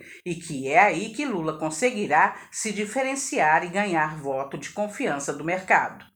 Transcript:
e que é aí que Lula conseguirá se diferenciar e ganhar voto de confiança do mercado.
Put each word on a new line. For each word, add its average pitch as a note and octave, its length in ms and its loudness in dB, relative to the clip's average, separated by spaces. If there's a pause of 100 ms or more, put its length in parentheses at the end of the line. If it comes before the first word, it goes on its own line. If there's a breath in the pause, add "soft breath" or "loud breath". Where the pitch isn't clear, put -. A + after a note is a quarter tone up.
(240 loud breath)
e F3 120 -4
que C3+ 320 -8
é D3 100 4
aí G3+ 340 4
que D4 140 -6
Lula D#3+ 320 -2
conseguirá G3 760 2 (160 loud breath)
se - 200 -4
diferenciar G#3 920 0
e F3+ 60 -6
ganhar E3+ 480 0
voto C#3 420 -4
de - 100 -10
confiança G3+ 640 -4
do D3 100 -8
mercado. E3+ 600 0 (100)